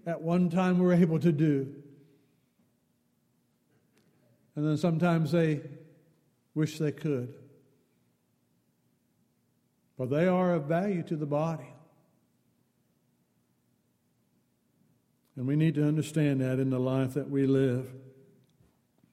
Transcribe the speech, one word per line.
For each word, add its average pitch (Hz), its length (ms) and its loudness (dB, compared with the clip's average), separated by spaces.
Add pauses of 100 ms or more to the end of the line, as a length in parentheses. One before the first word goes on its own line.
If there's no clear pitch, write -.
at 165 160 -6
one 175 280 2
time 180 280 2
were 180 140 4
able 170 280 4
to 165 120 4
do. 143 420 2 (2750)
And 151 80 -2
then 151 100 0
sometimes 165 560 2
they 156 300 2 (920)
wish 156 260 -2
they 151 120 -2
could. 131 420 -6 (2750)
But 127 120 -4
they 156 180 2
are 180 280 2
of 151 100 -2
value 175 380 -2
to 170 120 -6
the 156 120 -6
body. 147 460 -4 (3750)
And 127 100 -6
we 139 80 0
need 156 200 2
to 147 120 0
understand 147 540 0
that 127 180 -2
in 135 120 -2
the 127 80 -2
life 131 340 -2
that 139 160 -6
we 139 160 0
live. 131 480 0 (1200)